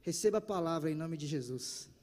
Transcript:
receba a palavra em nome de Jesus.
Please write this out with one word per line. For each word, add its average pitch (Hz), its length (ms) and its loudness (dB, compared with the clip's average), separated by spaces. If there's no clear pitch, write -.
receba 202 300 4
a 208 40 4
palavra 165 480 0
em 156 60 2
nome 165 220 -2
de 147 100 -4
Jesus. 127 640 -4